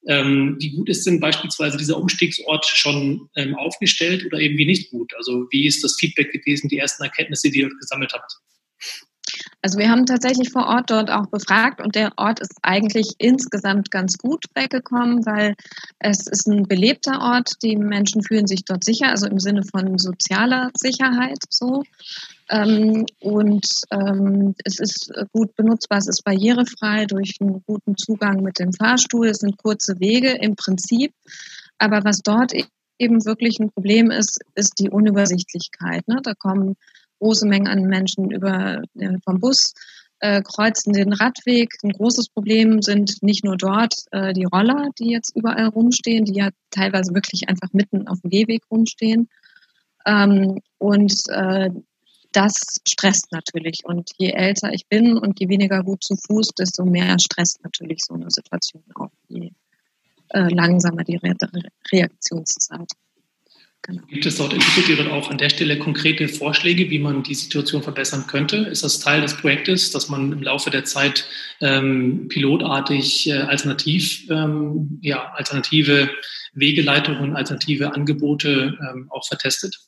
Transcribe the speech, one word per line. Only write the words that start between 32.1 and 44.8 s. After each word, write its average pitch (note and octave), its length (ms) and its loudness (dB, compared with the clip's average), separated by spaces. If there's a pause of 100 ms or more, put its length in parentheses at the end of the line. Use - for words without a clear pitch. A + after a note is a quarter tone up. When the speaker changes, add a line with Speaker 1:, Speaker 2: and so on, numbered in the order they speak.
Speaker 2:
dort A#3 320 2
e-, - 120 -2 (340)
eben A3+ 240 4
wirklich A3+ 340 0
ein G#3+ 140 -2
Problem G#3+ 400 4
ist, - 260 -2 (160)
ist G3+ 240 -2
die G3 120 0
Unübersichtlichkeit, F3+ 1160 0
ne? B3 160 0
Da A#3 120 -6
kommen F#3+ 420 -2 (420)
große A3 280 2
Mengen G3+ 200 2
an F#3+ 200 2
Menschen F#3+ 440 0
über, F#3+ 520 -2 (160)
äh, F#3 260 -2
vom F#3 160 0
Bus, C4 320 2 (480)
äh, G3+ 220 2
kreuzen G#3+ 500 0
den G3+ 220 4
Radweg. A#3 680 2
Ein G3+ 100 0
großes A#3 360 0
Problem A3 540 4
sind G3+ 400 2
nicht G3+ 200 2
nur F#3+ 140 0
dort, G3 380 2 (160)
äh, F#3+ 240 -2
die F#3 100 0
Roller, A#3+ 540 2